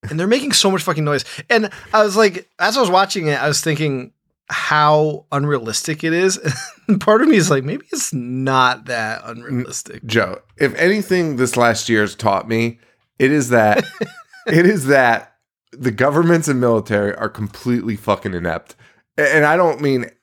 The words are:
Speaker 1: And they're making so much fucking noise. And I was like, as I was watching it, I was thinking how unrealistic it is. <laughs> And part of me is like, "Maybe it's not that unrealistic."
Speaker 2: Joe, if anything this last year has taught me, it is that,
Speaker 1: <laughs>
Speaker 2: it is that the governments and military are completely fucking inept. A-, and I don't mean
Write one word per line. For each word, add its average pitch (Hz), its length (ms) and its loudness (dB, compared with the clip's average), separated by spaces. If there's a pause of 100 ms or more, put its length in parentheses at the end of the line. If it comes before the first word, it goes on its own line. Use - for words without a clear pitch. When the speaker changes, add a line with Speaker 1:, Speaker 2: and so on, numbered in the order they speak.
Speaker 1:
And 156 120 -6
they're 185 60 -2
making 262 260 0
so 202 180 4
much 190 120 -2
fucking 156 220 -2
noise. 143 200 -2 (260)
And 202 200 0 (220)
I 262 120 4
was 196 120 -2
like, 196 320 0 (100)
as 214 180 0
I 277 40 0
was 202 100 2
watching 190 360 0
it, 143 140 0
I 147 80 0
was 143 120 -2
thinking 143 520 -4 (360)
how 151 840 0
unrealistic 143 720 -4
it 165 80 0
is. 185 260 0
<laughs> 160 100 -6 (400)
And 196 120 2
part 214 200 4
of 277 60 4
me 302 100 6
is 175 140 2
like, 135 140 2
"Maybe 202 260 -8
it's - 240 -8
not 127 720 0
that 113 400 -6
unrealistic." 120 840 -10
Speaker 2:
Joe, 101 340 -2 (160)
if 139 200 0
anything 180 580 0
this 123 220 -2
last 117 320 0
year 110 140 2
has 101 120 -4
taught 101 340 -2
me, 117 300 -4 (400)
it 135 140 2
is 139 160 0
that, 110 360 4 (320)
Speaker 1:
<laughs> - 300 -18
Speaker 2:
it 170 200 4
is 185 200 2
that 127 480 2 (380)
the 127 180 -4
governments 151 560 2
and 135 140 0
military 107 560 0
are 107 120 -6
completely 107 680 -4
fucking 101 380 -4
inept. 85 420 -6 (420)
A-, 147 160 2
and 151 100 4
I 156 120 2
don't 160 240 0
mean 135 280 -2 (140)